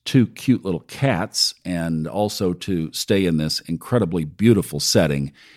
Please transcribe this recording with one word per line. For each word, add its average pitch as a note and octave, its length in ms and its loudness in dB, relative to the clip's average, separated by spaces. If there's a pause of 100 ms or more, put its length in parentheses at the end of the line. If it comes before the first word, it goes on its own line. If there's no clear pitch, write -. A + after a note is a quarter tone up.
two A#2+ 200 6
cute - 380 0
little F2+ 160 -2
cats - 760 -2 (120)
and E2 420 -4
also G2+ 460 -2
to E2+ 400 -4
stay G2 320 0
in E2 100 2
this D#2 240 -2
incredibly E2+ 640 -2
beautiful F#2+ 560 2
setting C#2+ 500 0 (260)